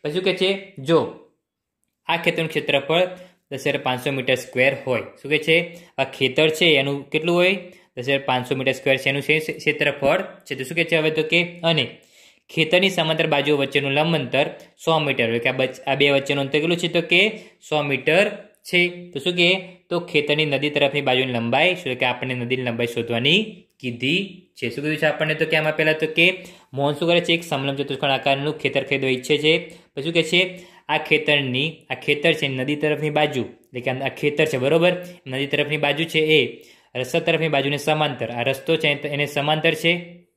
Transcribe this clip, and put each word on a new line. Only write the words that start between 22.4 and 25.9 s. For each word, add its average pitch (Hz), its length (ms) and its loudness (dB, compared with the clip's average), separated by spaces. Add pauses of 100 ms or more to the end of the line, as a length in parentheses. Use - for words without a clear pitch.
લંબાઈ 120 240 -2
શોધવાની 123 800 0 (140)
કીધી 131 760 -6
છે. 117 140 -6
શું 139 140 -8
કીધું 151 140 -2
છે 160 80 0
આપણને? 156 280 0
તો 156 120 0
કે 160 100 -2
આમાં 156 220 0
પહેલાં 156 220 2